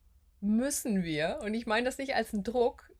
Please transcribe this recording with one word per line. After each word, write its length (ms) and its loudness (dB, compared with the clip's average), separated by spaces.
müssen 600 2
wir, 400 0
und 100 -4
ich 120 -4
meine 200 2
das 120 -2
nicht 180 -4
als 180 -2
einen 100 -2
Druck, 560 0